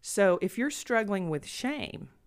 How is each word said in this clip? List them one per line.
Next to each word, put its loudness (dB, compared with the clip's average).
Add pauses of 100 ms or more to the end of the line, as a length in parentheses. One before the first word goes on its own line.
So 4
if -2
you're 0
struggling 0
with -4
shame -6 (180)